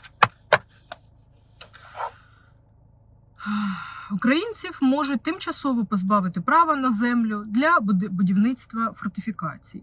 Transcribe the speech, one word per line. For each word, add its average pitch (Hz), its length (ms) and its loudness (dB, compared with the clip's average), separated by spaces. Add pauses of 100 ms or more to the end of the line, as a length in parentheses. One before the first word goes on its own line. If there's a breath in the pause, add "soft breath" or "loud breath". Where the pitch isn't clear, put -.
(4000 loud breath)
Українців 320 720 -2
можуть 277 420 2
тимчасово 285 600 -2
позбавити 185 560 0
права 320 360 4
на 262 140 0
землю 220 560 0
для 285 340 4
буди-, 202 280 2
будівництва 202 880 0
фортифікацій. - 880 -10